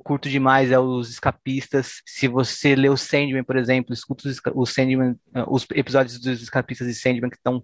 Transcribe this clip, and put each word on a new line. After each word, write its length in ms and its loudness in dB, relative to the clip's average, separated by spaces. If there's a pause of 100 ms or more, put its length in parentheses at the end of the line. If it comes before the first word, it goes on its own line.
curto 240 -2
demais, 420 4
é 80 6
os 320 0
Escapistas. 960 -4
Se 220 -2
você 480 2
lê 120 4
o 80 4
Sandman, 460 -2
por 140 -4
exemplo, 360 0
escuta 360 -8
os 60 -4
esca-, 200 -6
o 100 0
Sandman, 520 2 (180)
ah, 140 -2
os 260 0
episódios 460 0
dos 200 -4
Escapistas 460 -4
e 80 -4
Sandman, 360 -2
que 120 -16
tão 220 -2